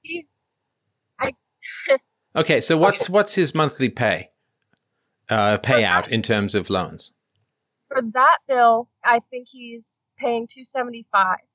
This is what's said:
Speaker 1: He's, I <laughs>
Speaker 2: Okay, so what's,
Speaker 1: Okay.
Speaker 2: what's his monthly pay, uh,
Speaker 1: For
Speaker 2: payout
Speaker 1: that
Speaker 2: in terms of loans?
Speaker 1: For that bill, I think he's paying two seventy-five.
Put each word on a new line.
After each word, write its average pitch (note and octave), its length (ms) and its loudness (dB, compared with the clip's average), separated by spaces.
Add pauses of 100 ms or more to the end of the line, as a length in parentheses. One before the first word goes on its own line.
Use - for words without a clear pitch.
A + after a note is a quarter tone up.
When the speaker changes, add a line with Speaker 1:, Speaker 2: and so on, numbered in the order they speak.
Speaker 1:
He's, E4 280 -14 (880)
I C4+ 120 -4 (580)
<laughs> C4+ 80 4 (380)
Speaker 2:
Okay, D3+ 260 2
so D#3+ 160 0
what's, F3+ 260 2
Speaker 1:
Okay. - 100 -6
Speaker 2:
what's G3+ 200 2
his E3+ 220 0
monthly C#3 340 0
pay, G2+ 400 -2 (1000)
uh, G#2+ 280 2
Speaker 1:
For - 60 -8
Speaker 2:
payout G#2 420 2
Speaker 1:
that - 60 -8
Speaker 2:
in A2+ 100 0
terms G2+ 320 -2
of F#2+ 160 -2
loans? E2 440 -6 (760)
Speaker 1:
For C4 160 -4 (100)
that C4+ 240 4 (100)
bill, A#3+ 400 2 (160)
I A#3 180 2 (100)
think B3 180 -12
he's A#3 500 -20 (200)
paying A#3 280 -4
two C4 160 -20
seventy-five. A#3 760 -2 (160)